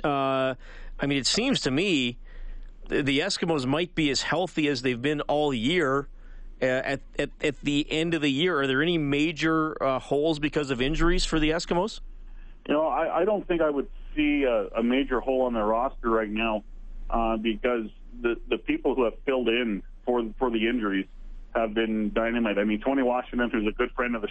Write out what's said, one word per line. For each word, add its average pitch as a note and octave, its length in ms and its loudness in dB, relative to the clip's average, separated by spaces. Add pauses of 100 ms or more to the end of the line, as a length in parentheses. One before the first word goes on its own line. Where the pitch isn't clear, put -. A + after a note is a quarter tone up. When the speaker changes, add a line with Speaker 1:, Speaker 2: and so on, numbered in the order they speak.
Speaker 1:
uh, C3+ 520 2 (440)
I C#3+ 60 0
mean, C#3 140 2
it A#2+ 80 0
seems A#3 340 2
to C#3+ 100 0
me C3+ 460 2 (720)
th-, D3 160 0
the C3+ 140 2
Eskimos E3 460 0
might D#3 300 0
be D3+ 140 2
as C3 140 0
healthy D#3+ 440 0
as C3+ 140 0
they've B2+ 200 0
been D3 200 0
all D3 320 2
year, C#3 560 2 (520)
uh, B2+ 40 4
at, C3 360 0 (160)
at, C#3+ 120 -2 (120)
at D3+ 200 -2
the C#3+ 280 0
end E3 240 0
of D#3 80 0
the C#3+ 100 4
year. D3+ 280 2
Are C#3 80 2
there C3+ 140 2
any E3+ 160 2
major, D#3 840 2
uh, C3 180 2
holes D3 400 0
because D3 300 0
of B2 120 0
injuries C3 420 4
for D#3+ 160 2
the D3+ 120 4
Eskimos? F3 500 -2 (640)
Speaker 2:
You - 60 0
know, D#3 140 4
I, D3 320 0
I F3+ 60 2
don't G#3 220 0
think E3+ 140 2
I D#3 80 4
would C#3 180 0 (300)
see D3 260 2
a, A2+ 240 2 (120)
a A2+ 40 2
major B2 380 2
hole C3 220 2
on A#2+ 100 2
their A2 120 0
roster A#2 440 0
right A2 200 2
now, G#2+ 360 -2 (440)
uh, A2+ 280 2
because A2+ 480 0 (360)
the, A#2+ 140 2 (140)
the A2+ 80 2
people D3 380 -2
who B2 100 2
have A2 80 0 (120)
filled B2+ 220 2
in A2+ 340 0 (220)
for, A#2+ 200 2 (160)
for B2+ 120 0
the A2 160 2
injuries G#2 380 0 (500)
have A2+ 180 0
been A2 380 0
dynamite. A2+ 460 0
I G#2 80 2
mean, G#2+ 160 0
Tony C3+ 200 2
Washington, B2 480 0
who's G#2+ 180 0
a G#2+ 40 2
good B2 200 -2
friend A#2+ 240 -2
of A2 60 -6
the G#2 100 -4